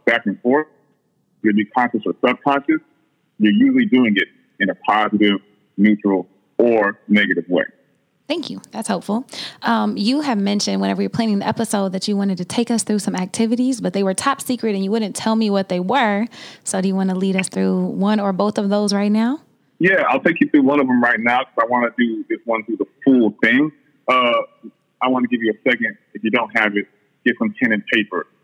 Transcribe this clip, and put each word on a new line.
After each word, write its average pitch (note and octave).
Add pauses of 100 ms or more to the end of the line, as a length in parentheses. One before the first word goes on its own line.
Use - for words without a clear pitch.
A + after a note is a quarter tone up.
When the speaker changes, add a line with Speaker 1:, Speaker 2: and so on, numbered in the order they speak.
Speaker 1:
back A#2
and G2
forth, C#3+ (760)
whether G#2+
it G2+
be G#2
conscious B2
or F2 (100)
subconscious, C#3 (560)
you're G#2+
usually B2+
doing A2+
it F#2+ (320)
in G2
a F2+
positive, G#2 (380)
neutral, G2+ (300)
or A2
negative G2+
way. F2 (600)
Speaker 2:
Thank D#4
you. F#3+ (100)
That's G#3+
helpful. G#3 (340)
Um, G#3+
you B3+
have C4+
mentioned G3
whenever G3
you're G3
planning G#3+
the -
episode G#3+
that F#3
you G#3
wanted G3
to F3+
take A#3
us A3+
through G#3+
some F#3+
activities, A3+
but F3+
they G3
were F#3+
top -
secret A3+
and G3
you F#3+
wouldn't A3
tell A3
me A3
what G3
they F3+
were. G#3+ (360)
So -
do F#3
you F#3+
wanna F#3+
lead F#3+
us F#3
through F#3+
one G3+
or G3
both G3+
of G3+
those G#3
right G3+
now? A#3 (380)
Speaker 1:
Yeah, F3+
I'll -
take E3
you D3+
through D3
one C#3
of C3
them B2
right A#2+
now A#2+
'cause -
I -
wanna A#2+
do A2+
this A2
one A2
through G#2+
the G2 (160)
full B2 (120)
thing. C3 (380)
Uh, B2 (600)
I B2+
wanna B2
give A#2
you A2
a -
second. A#2 (160)
If G#2
you A2
don't A2
have G#2
it, G2 (380)
get A#2+
some A2
pen A#2
and G#2
paper G#2 (160)